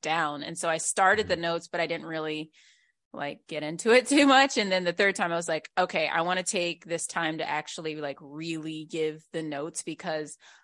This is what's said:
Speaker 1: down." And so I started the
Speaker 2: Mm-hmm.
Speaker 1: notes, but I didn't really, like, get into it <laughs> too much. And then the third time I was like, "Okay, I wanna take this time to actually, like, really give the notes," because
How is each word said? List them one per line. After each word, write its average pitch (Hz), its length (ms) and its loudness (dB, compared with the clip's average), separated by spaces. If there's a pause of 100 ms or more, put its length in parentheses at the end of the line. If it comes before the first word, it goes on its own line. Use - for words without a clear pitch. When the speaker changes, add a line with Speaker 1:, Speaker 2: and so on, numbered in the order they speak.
Speaker 1:
down." 151 420 -2
And 170 140 -10
so 175 100 -4
I 160 80 2
started 196 540 2
the 180 60 2
Speaker 2:
Mm-hmm. 165 80 -4
Speaker 1:
notes, 170 260 -2
but 175 100 -4
I 165 80 2
didn't 165 200 -6
really, 156 440 -6 (640)
like, 143 340 -8
get 151 160 -6
into 165 300 0
it 254 140 6
<laughs> - 20 -6
too 285 180 8
much. 269 300 6
And 202 120 0
then 185 140 2
the 175 80 0
third 196 240 2
time 175 160 0
I 170 60 0
was 170 100 -4
like, 160 300 -4
"Okay, 180 280 2
I 165 180 0
wanna 185 200 0
take 175 400 -2
this 165 240 -6
time 160 300 -2
to 156 120 -4
actually, 156 460 -6
like, 143 240 -8
really 156 640 -8
give 156 480 -4
the 165 100 -6
notes," 151 420 -6
because 156 540 -8 (260)